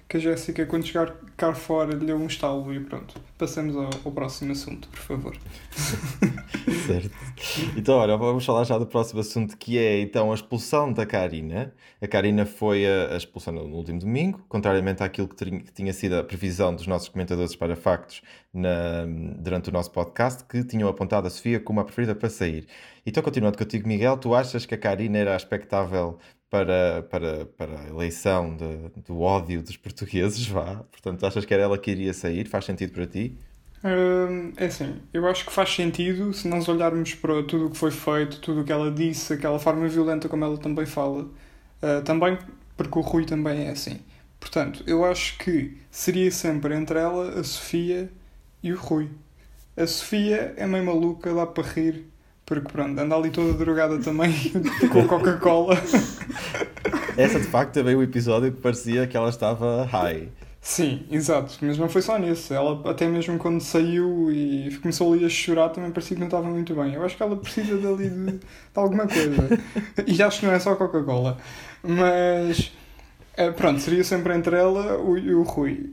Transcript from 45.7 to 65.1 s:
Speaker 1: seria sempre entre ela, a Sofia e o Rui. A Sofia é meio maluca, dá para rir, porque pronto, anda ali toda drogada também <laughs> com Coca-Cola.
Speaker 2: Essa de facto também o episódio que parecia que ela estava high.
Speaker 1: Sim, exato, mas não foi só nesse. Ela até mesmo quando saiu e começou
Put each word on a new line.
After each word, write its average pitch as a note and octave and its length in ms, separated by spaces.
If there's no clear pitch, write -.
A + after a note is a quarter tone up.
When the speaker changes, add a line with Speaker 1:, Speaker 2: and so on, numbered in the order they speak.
Speaker 1:
seria F#3 400
sempre D3+ 440
entre D#3 240
ela, F3+ 420
a D#3 40
Sofia F3 680
e E3+ 100
o F3+ 60
Rui. D#3 300
A E3 100
Sofia G#3 720
é G3+ 80
meio F#3+ 180
maluca, E3+ 500
dá E3+ 120
para E3 200
rir, D#3+ 400
porque D3 260
pronto, C#3+ 300
anda D3+ 160
ali D#3+ 140
toda E3+ 240
drogada D#3 460
também D#3+ 300
<laughs> B3 320
com E3+ 160
Coca-Cola. F3+ 680
Speaker 2:
Essa C#3 240
de G#2+ 60
facto C3+ 280
também B2+ 220
o C3 60
episódio B2 500
que C3 80
parecia B2 460
que B2+ 100
ela A#2 140
estava A#2 540
high. F2 440
Speaker 1:
Sim, C3+ 480
exato, D3 520
mas D3 160
não E3 100
foi F#3 140
só A3 160
nesse. E3+ 340
Ela D3 380
até E3+ 180
mesmo E3+ 300
quando E3+ 240
saiu E3+ 680
e C#3+ 520
começou E3+ 300